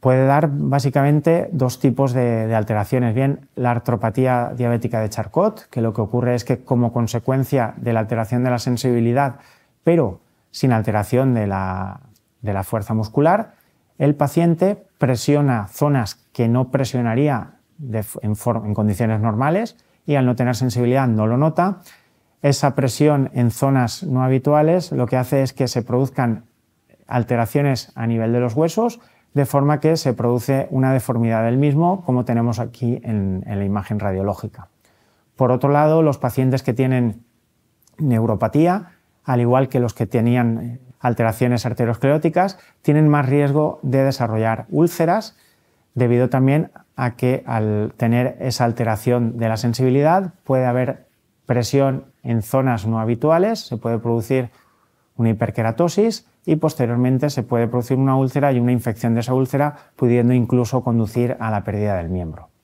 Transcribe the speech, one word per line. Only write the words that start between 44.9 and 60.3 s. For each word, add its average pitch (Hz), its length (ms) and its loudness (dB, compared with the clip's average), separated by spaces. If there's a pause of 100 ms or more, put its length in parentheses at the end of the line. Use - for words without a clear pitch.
debido 120 360 2
también 135 400 2 (240)
a 123 220 -4
que 127 280 0
al 107 520 -2
tener 123 440 0
esa 127 240 -2
alteración 117 720 -2
de 113 120 -2
la 110 80 -2
sensibilidad 139 760 0 (120)
puede 131 200 0
haber 123 440 -2 (360)
presión 131 600 0 (180)
en 117 180 -2
zonas 123 460 0
no 113 140 0
habituales, 156 640 0
se 123 100 -8
puede 117 220 -4
producir 117 520 -2 (640)
una 113 140 2
hiperkeratosis 120 960 -2 (200)
y 160 100 2
posteriormente 131 720 0
se 135 120 -4
puede 117 260 0
producir 123 280 -2
una 135 200 2
úlcera 135 360 0
y 123 80 0
una 120 120 2
infección 117 420 -2
de 113 60 0
esa 123 120 -2
úlcera, 135 440 0 (200)
pudiendo 120 380 2